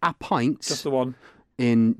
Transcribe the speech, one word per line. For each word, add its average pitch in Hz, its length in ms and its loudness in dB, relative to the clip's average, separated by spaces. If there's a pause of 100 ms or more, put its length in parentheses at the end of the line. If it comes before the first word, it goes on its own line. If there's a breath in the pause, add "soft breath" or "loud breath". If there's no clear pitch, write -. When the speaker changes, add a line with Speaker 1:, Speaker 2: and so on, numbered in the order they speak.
Speaker 1:
a 170 120 -2
pint 139 480 -2
Speaker 2:
Just - 220 -6
the 147 80 -4
one. 127 240 -2 (420 soft breath)
Speaker 1:
in 117 420 4